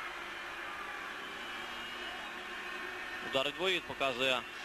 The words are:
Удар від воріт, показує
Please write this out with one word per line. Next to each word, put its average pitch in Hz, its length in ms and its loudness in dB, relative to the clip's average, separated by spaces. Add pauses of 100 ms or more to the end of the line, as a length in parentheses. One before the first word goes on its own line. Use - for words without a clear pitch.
(3250)
Удар 135 180 6
від 143 100 0
воріт, 180 260 6
показує 131 560 4 (260)